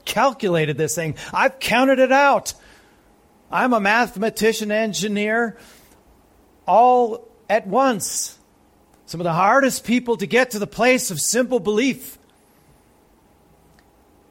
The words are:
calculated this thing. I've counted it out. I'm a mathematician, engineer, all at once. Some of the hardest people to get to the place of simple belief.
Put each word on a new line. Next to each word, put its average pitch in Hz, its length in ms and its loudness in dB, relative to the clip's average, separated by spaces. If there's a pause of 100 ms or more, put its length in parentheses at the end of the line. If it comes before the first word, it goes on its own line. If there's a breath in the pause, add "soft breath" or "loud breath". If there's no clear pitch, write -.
calculated 180 760 0
this 151 160 -2
thing. 160 220 -6 (160 loud breath)
I've 214 260 0
counted 254 400 0
it 254 140 4
out. 277 420 2 (960 soft breath)
I'm 240 220 0
a 226 80 2
mathematician, 214 880 0
engineer, 214 880 -2 (1080 loud breath)
all 240 600 2 (200)
at 208 180 0
once. 233 720 -2 (680)
Some 165 140 -12
of 175 40 -6
the 170 80 0
hardest 226 520 2
people 240 340 0
to 190 80 -6
get 247 260 0
to 214 60 -6
the 202 80 -4
place 247 440 0
of 151 100 -8
simple 247 400 -2
belief. 214 580 -2 (2250)